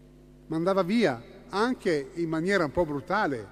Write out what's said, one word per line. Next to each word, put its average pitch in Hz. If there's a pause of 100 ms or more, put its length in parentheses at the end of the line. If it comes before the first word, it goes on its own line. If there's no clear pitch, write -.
(480)
mandava 180
via, 170 (280)
anche 196
in 170
maniera 170
un 131
po' 175
brutale. 143